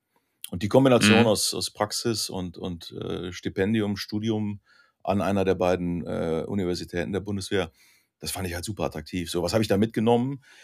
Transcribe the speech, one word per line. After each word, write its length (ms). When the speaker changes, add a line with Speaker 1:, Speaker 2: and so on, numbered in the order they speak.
Speaker 1:
Und 140
die 60
Kombination 520
Speaker 2:
Mhm. 60
Speaker 1:
aus, 260
aus 180
Praxis 580
und, 280
und, 360
äh, 400
Stipendium, 640
Studium 640
an 180
einer 240
der 100
beiden, 500
äh, 420
Universitäten 640
der 80
Bundeswehr, 520
das 120
fand 160
ich 80
halt 100
super 200
attraktiv. 440
So, 140
was 100
hab 80
ich 60
da 100
mitgenommen? 640